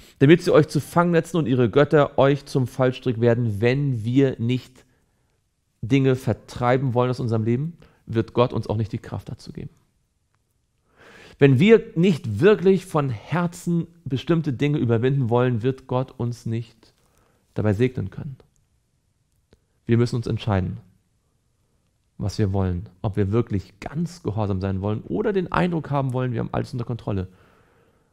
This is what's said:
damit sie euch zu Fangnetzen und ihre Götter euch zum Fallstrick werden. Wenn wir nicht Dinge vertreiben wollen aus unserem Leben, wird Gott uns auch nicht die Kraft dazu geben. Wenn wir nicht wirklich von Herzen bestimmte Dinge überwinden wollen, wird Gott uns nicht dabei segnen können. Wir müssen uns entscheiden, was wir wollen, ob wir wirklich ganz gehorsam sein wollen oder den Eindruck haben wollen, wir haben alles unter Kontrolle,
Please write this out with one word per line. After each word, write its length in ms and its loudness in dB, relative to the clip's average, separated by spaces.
damit 220 8
sie 100 0
euch 160 6
zu 120 -4
Fangnetzen 600 0
und 80 -2
ihre 220 2
Götter 480 2
euch 280 2
zum 220 -2
Fallstrick 540 -2
werden. 400 0
Wenn 420 0
wir 360 2
nicht 460 -6
Dinge 340 2
vertreiben 760 -2
wollen 160 0
aus 100 -4
unserem 240 -2
Leben, 340 -2
wird 280 -4
Gott 200 2
uns 140 -4
auch 100 -2
nicht 140 -4
die 60 -6
Kraft 320 -14
dazu 220 -16
geben. 180 -14
Wenn 200 6
wir 240 8
nicht 440 0
wirklich 460 4
von 240 -2
Herzen 800 -4
bestimmte 480 -2
Dinge 260 0
überwinden 500 0
wollen, 320 2
wird 240 -4
Gott 320 -4
uns 300 -8
nicht 460 -10
dabei 200 0
segnen 360 -2
können. 280 -14
Wir 120 4
müssen 180 0
uns 120 -6
entscheiden, 500 -2
was 220 -6
wir 140 0
wollen, 360 -2
ob 140 -4
wir 160 0
wirklich 480 -4
ganz 440 -8
gehorsam 380 -4
sein 200 -4
wollen 200 -4
oder 320 -4
den 180 -4
Eindruck 380 -2
haben 240 -4
wollen, 200 -4
wir 60 -4
haben 120 -6
alles 220 -6
unter 120 -8
Kontrolle, 420 -6